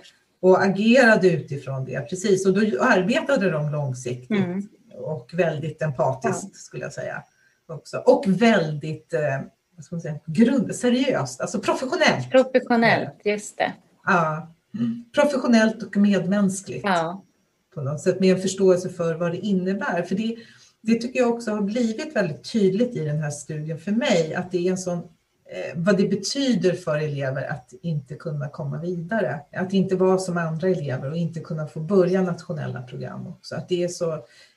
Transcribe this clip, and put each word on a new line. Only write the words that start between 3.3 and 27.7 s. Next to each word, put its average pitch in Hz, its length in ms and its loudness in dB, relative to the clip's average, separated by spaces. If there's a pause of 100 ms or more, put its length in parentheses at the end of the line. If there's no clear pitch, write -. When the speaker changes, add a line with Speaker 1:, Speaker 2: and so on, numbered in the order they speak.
Speaker 1:
de 151 200 -2
långsiktigt 135 600 -6 (140)
Speaker 2:
Mm. 190 220 -6 (280)
Speaker 1:
och - 380 -10
väldigt 160 480 -2
empatiskt, 151 600 -2 (100)
Speaker 2:
Ja. - 60 -20
Speaker 1:
skulle - 240 -14
jag - 100 -10
säga, - 300 -10 (440)
också. - 300 -10
Och - 300 4
väldigt, 165 880 2
eh, 156 80 0 (540)
vad 156 100 -20
ska 175 100 -10
man 165 60 -6
säga, 151 240 -8
grund-, 226 500 2
seriöst, 247 640 0
alltså 190 180 -6
professionellt. 302 720 0
Speaker 2:
Professionellt, 233 760 4 (140)
Speaker 1:
Ja. 208 80 0
Speaker 2:
just - 260 -6
det. - 160 0 (320)
Speaker 1:
Ja. 160 480 0 (600)
Professionellt 247 680 4
och - 140 -8
medmänskligt 196 880 2
Speaker 2:
Ja. 175 380 -2 (500)
Speaker 1:
på 151 80 -8
något 143 200 -4
sätt, 180 180 0
med 185 160 6
en 185 60 -2
förståelse 185 480 2
för 165 260 -2
vad 170 160 -2
det 175 60 -4
innebär. 196 640 -2
För 190 140 -4
det, 220 200 -4 (460)
det 220 140 2
tycker 254 240 -2
jag 240 140 4
också 214 180 -6
har 208 100 -2
blivit 226 540 -2
väldigt 175 360 -4
tydligt 202 440 2
i 156 100 -4
den 151 180 -2
här 143 80 -4
studien 156 480 -8
för 202 120 -8
mig, 214 420 2
att 175 180 -6
det 180 160 0
är 185 40 2
en 180 60 -2
sån, 175 200 -4
eh, - 800 -12
vad 175 220 2
det 196 100 4
betyder 196 640 2
för 156 240 -2
elever 139 540 -4
att - 300 -12